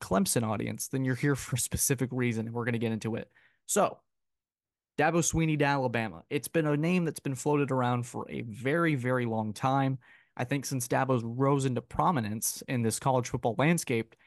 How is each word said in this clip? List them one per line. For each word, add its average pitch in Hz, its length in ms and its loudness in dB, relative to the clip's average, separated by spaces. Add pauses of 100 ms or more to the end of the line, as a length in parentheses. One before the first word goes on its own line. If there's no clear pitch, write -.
Clemson 190 420 0
audience, 110 460 -4
then 131 160 -2
you're 131 100 0
here 143 220 2
for - 200 -4
a 120 40 -2
specific - 520 0
reason, 120 340 0
and 113 80 -8
we're 120 100 -4
gonna 117 140 0
get 113 140 0
into 110 220 -2
it. - 160 -8 (360)
So, - 320 2 (1000)
Dabo 165 240 4
Swinney 160 380 2
to 147 40 4
Alabama. 117 640 0
It's 143 200 -4
been 160 180 2
a 147 100 2
name 175 280 2
that's 151 160 -4
been 139 160 -4
floated 143 340 0
around 123 340 2
for - 240 -8
a 135 140 -6
very, 139 540 0
very 123 300 0
long 110 260 -2
time. 135 460 0 (380)
I - 60 -4
think 135 240 -2
since 127 220 -4
Dabo's 131 340 2
rose 135 420 2
into 123 160 -2
prominence 117 840 -2
in 120 160 0
this 113 160 0
college 131 300 0
football 120 300 -2
landscape, 135 580 0 (100)